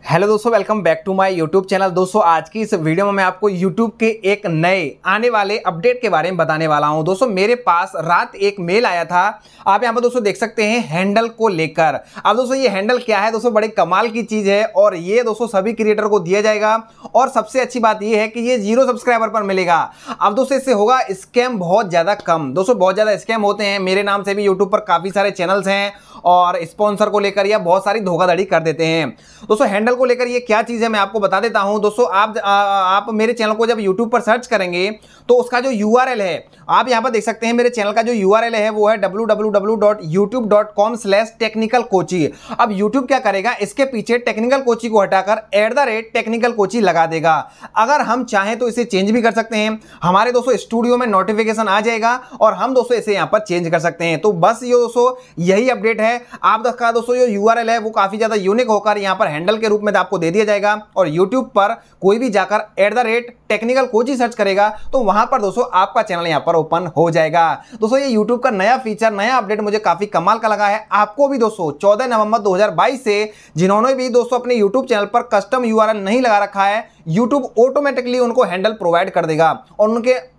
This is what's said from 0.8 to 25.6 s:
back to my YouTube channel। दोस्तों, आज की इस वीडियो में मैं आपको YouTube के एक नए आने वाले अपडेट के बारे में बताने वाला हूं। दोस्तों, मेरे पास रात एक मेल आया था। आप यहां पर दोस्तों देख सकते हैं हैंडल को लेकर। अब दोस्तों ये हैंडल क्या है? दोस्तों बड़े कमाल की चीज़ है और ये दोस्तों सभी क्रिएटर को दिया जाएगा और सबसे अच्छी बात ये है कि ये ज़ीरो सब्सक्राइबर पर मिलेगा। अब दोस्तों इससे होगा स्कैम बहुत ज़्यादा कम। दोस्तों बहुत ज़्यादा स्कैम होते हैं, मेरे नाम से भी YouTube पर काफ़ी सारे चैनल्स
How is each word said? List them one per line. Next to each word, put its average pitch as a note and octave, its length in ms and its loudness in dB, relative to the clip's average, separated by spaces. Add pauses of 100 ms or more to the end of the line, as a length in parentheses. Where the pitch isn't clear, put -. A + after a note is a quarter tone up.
back E3 180 0
to G3 140 -6
my F#3+ 180 2
YouTube F#3 380 0
channel। F#3+ 220 0
दोस्तों, F#3 320 0
आज E3 260 2
की A3 120 -8
इस G#3+ 140 -4
वीडियो E3 320 0
में G3+ 60 0
मैं G3 120 0
आपको F#3 260 0
YouTube F#3+ 400 -2 (100)
के A3+ 60 0 (180)
एक G3+ 220 0
नए E3+ 600 0
आने G#3+ 240 0
वाले G#3 280 0
अपडेट F#3+ 440 -2
के A3+ 60 -2
बारे E3+ 220 0
में F#3 60 -6
बताने D#3 300 0
वाला D3 200 2
हूं। D#3 180 0
दोस्तों, F#3+ 240 0
मेरे G3+ 300 0
पास F#3 400 0
रात F3 380 0
एक G3+ 240 -2
मेल F#3+ 260 0
आया F3 180 0
था। E3+ 180 0 (440)
आप G#3 160 2
यहां A#3 120 -2
पर A#3+ 60 0
दोस्तों A#3+ 220 -2
देख G3+ 140 -2
सकते A3 280 -4
हैं A3+ 160 0
हैंडल G3+ 480 0
को A3 200 -2
लेकर। D#3+ 500 0 (260)
अब G#3 120 4
दोस्तों B3+ 200 0
ये C4 120 0
हैंडल G#3 300 0
क्या G#3+ 200 0
है? G#3+ 140 0
दोस्तों A3+ 220 -2
बड़े G#3+ 160 2
कमाल F#3+ 380 0
की A3+ 160 -6
चीज़ G#3+ 260 -2
है G3+ 160 2
और G3 300 2
ये F#3+ 260 0
दोस्तों A3+ 240 -4
सभी G3+ 260 -2
क्रिएटर G#3+ 360 0
को G#3 120 2
दिया F3+ 220 0
जाएगा G#3+ 340 0 (380)
और B3 140 4
सबसे A#3 320 -2
अच्छी A#3+ 200 -4
बात G#3+ 220 0
ये G#3+ 180 0
है A3 80 -2
कि A#3 120 -8
ये B3 180 0
ज़ीरो A3+ 280 2
सब्सक्राइबर A#3 420 0
पर G#3 140 -2
मिलेगा। F#3 380 0 (400)
अब G3+ 140 2
दोस्तों C4 240 0
इससे B3+ 140 -2
होगा A3+ 280 2 (120)
स्कैम A#3+ 460 -2
बहुत F3+ 320 0
ज़्यादा E3+ 260 2
कम। D#3 380 -2
दोस्तों F#3+ 240 2
बहुत F#3 160 2
ज़्यादा G#3+ 220 2
स्कैम A3 260 -4
होते G3+ 220 0
हैं, G3+ 160 0
मेरे F#3+ 220 0
नाम G3+ 200 -2
से G3 120 -4
भी G3+ 140 0
YouTube F#3+ 240 0
पर G#3 100 2
काफ़ी F3+ 280 -2
सारे G3 220 0
चैनल्स F#3+ 360 -2